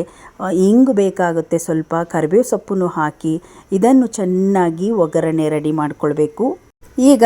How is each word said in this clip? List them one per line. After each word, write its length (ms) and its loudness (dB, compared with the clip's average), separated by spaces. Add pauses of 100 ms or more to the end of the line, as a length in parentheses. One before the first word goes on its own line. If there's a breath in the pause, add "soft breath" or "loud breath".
(400 loud breath)
ಆ, 100 -6
ಇಂಗು 420 4
ಬೇಕಾಗುತ್ತೆ, 680 0
ಸ್ವಲ್ಪ 360 -4 (180)
ಕರಿಬೇವು 400 0
ಸೊಪ್ಪನ್ನು 340 -4
ಹಾಕಿ 480 -4 (380 loud breath)
ಇದನ್ನು 340 4
ಚೆನ್ನಾಗಿ 840 -2
ಒಗ್ಗರಣೆ 580 0
ರೆಡಿ 240 -2
ಮಾಡ್ಕೊಳ್ಬೇಕು. 760 -4 (520)
ಈಗ 280 4